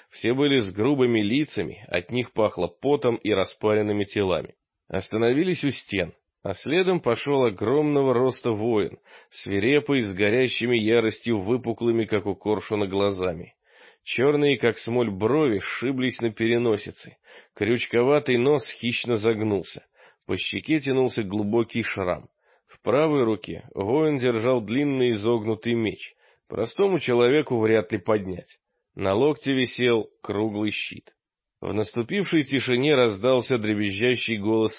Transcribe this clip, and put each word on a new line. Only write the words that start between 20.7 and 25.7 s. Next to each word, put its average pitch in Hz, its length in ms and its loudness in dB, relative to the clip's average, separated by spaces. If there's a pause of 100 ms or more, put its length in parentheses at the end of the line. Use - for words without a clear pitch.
тянулся 131 440 0
глубокий 107 580 -2
шрам. 90 480 -4 (380)
В - 140 -20
правой 143 420 2
руке 98 500 -4
воин 143 460 0
держал 120 420 2
длинный 127 500 0
изогнутый 110 640 0